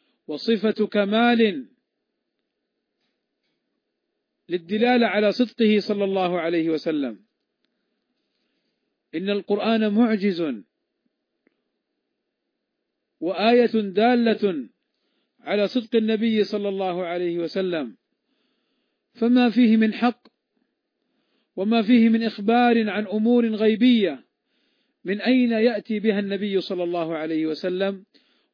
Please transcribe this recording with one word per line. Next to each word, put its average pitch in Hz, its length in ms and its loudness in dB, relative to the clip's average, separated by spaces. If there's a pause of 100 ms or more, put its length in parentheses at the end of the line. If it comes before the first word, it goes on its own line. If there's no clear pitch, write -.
(280)
وصفة 208 600 -2
كمال 214 800 0 (2750)
للدلالة 214 580 0
على 202 240 2
صدقه 214 480 2
صلى 202 240 -2
الله 185 360 -2
عليه 165 300 -2
وسلم. 147 500 -4 (2000)
إن 185 140 -4
القرآن 208 640 0
معجز 202 500 0 (2750)
وآية 220 640 2
دالة 208 880 0 (720)
على 202 280 -2
صدق 240 280 -4
النبي 220 480 2
صلى 202 260 -4
الله 185 360 -4
عليه 175 320 -4
وسلم، 170 600 -4 (1160)
فما 247 360 2
فيه 220 280 4
من 220 160 2
حق - 340 -4 (1300)
وما 220 260 0
فيه 226 280 6
من 226 140 2
إخبار 226 640 2
عن 202 180 -4
أمور 226 400 2
غيبية 214 800 2 (800)
من 196 180 -6
أين 247 300 2
يأتي 220 480 -2
بها 202 200 0
النبي 196 420 -4
صلى 180 220 -6
الله 170 320 -4
عليه 160 300 -4
وسلم 185 600 -4 (480)